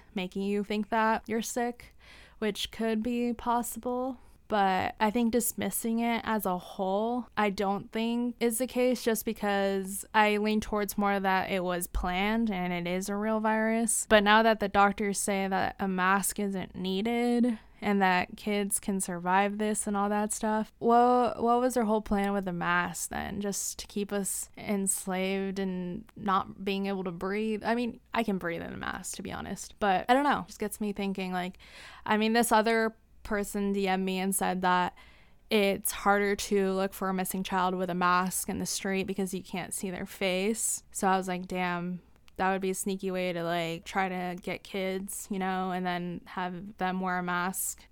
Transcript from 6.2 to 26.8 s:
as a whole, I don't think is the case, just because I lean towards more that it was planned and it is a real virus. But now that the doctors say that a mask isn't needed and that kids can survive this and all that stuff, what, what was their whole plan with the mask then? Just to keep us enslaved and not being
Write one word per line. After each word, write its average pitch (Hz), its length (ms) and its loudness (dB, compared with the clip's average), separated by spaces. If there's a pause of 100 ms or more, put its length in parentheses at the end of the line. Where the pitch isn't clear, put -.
as 214 220 -2
a 180 100 2
whole, 208 680 -2 (100)
I 208 140 2
don't 196 420 -2
think 233 480 -2
is 233 160 2
the 254 100 0
case, 247 380 2
just 220 220 2
because 196 880 0
I 214 240 6
lean 214 240 2
towards 208 340 -4
more 202 240 2
that 190 300 2
it 185 120 0
was 180 240 -2
planned 208 640 0
and 180 220 -2
it 175 180 -2
is 190 200 -2
a 202 60 -2
real 220 240 0
virus. 220 680 0
But 214 160 10
now 214 180 8
that 220 160 6
the 202 100 0
doctors 202 500 4
say 196 300 0
that 190 300 0
a 196 80 -2
mask 185 520 2
isn't 196 360 -4
needed 233 840 0 (240)
and 202 180 2
that 185 380 2
kids 202 420 -2
can 190 220 -2
survive 190 560 2
this 214 280 0
and 208 80 0
all 202 140 2
that 208 240 0
stuff, 214 460 -2
what, 240 640 4
what 240 180 4
was 247 140 0
their 240 100 2
whole 214 160 2
plan 202 320 0
with 196 140 -2
the 180 60 -2
mask 175 580 -2
then? 76 320 -6
Just - 380 -4
to - 60 -14
keep 202 280 -4
us - 420 -4
enslaved 196 1000 -2
and 180 460 -4 (120)
not 196 480 -2
being 196 220 -2